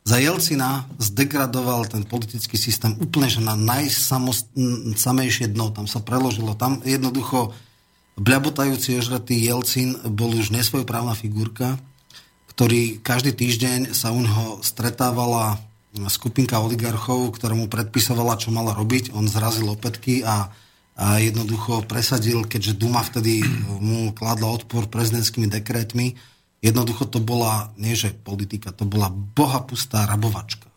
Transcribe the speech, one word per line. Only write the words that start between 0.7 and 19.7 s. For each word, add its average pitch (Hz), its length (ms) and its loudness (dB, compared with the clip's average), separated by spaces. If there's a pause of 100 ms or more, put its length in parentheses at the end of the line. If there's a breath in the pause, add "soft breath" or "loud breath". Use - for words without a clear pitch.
zdegradoval 123 880 0
ten 107 240 -4
politický 113 480 -4
systém 110 400 0
úplne, 156 320 2
že 107 80 0
na 110 160 0
najsamos-, 127 1040 0
m, 120 400 0
samejšie 127 560 2
dno. 110 160 0
Tam 104 160 -6
sa 107 160 -4
preložilo, 113 560 0
tam 135 240 0
jednoducho 131 720 0 (640 loud breath)
bľabotajúci, 135 800 2
ožratý 120 400 0
Jelcin 123 560 0 (160)
bol 113 240 0
už 107 240 0
nesvojprávna 120 560 0
figurka, 110 640 -2 (720 loud breath)
ktorý 117 560 2
každý 127 320 0
týždeň 123 560 0
sa - 160 -2
u 123 160 0
neho 110 400 0
stretávala 117 960 0 (480)
skupinka 120 480 0
oligarchov, 113 800 0
ktorá 110 160 -2
mu 113 160 -2
predpisovala, 113 720 0
čo - 80 -4
mala 113 240 0
robiť. 110 400 0
On 107 160 0
zrazil 110 400 0
opätky 117 560 -2